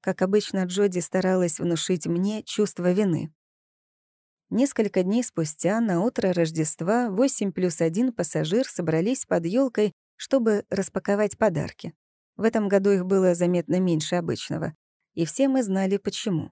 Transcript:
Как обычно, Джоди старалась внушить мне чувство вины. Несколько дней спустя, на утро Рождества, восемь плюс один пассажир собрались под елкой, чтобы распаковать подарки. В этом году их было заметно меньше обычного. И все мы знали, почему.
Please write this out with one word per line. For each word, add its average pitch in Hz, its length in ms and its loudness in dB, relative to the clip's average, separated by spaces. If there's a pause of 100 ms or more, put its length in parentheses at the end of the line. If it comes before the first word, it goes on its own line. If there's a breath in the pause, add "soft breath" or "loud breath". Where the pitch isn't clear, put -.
Как 190 200 -4
обычно, 190 440 0
Джоди 180 340 0
старалась 185 600 0
внушить 170 460 -2
мне 190 380 -2
чувство 180 480 0
вины. 180 420 0 (1160)
Несколько 208 540 0
дней 214 220 0
спустя, 170 560 -2
на 185 200 0
утро 214 300 0
Рождества, 170 800 0
восемь 208 420 0
плюс 180 300 -2
один 196 320 0
пассажир 185 520 -2
собрались 170 600 -2
под 175 200 0
елкой, 220 460 0 (240)
чтобы 220 540 0
распаковать 202 680 -2
подарки. 160 560 -2 (440)
В 190 60 -4
этом 220 260 2
году 196 220 4
их 185 140 2
было 185 300 4
заметно 175 460 0
меньше 170 340 0
обычного. 160 580 -4 (420)
И 170 100 0
все 269 240 2
мы 262 140 2
знали, 190 340 0
почему. 196 540 -4